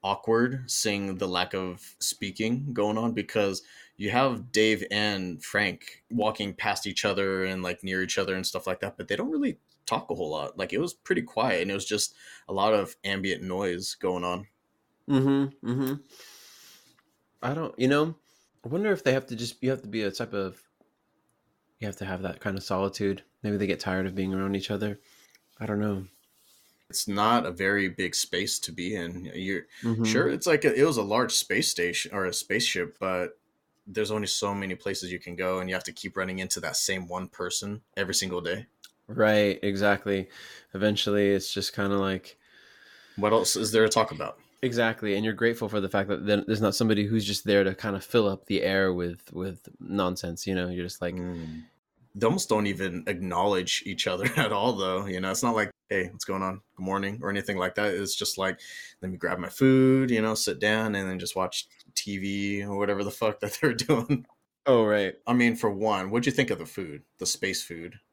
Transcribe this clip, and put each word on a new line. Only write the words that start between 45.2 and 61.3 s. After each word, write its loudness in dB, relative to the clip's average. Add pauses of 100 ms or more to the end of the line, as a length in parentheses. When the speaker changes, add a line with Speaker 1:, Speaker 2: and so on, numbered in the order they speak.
Speaker 2:
you're 0
grateful 0
for 0
the -2
fact 0
that -2
then 4
there's 2
not 4
somebody 4
who's 2
just -4
there 6
to 2
kinda -4
fill 4
up -4
the 2
air 4
with, -4
with -8 (120)
nonsense, -2
you 0
know? 0
You're -4
just -10
like -2
Speaker 1:
Mm. -8 (500)
They 0
almost 2
don't 2
even -2
acknowledge 0
each -4
other 0
<laughs> -2
at 2
all, 2
though, 0
you -4
know? -2
It's 0
not 2
like, 2 (180)
"Hey, 0
what's -12
going -2
on? -4 (160)
Good -10
morning," -2
or -2
anything -2
like -2
that. 0
It's -2
just -4
like, -2 (400)
"Let -6
me -8
grab -2
my -6
food," 6
you 4
know, 2
sit -2
down, 2
and -2
then -4
just -8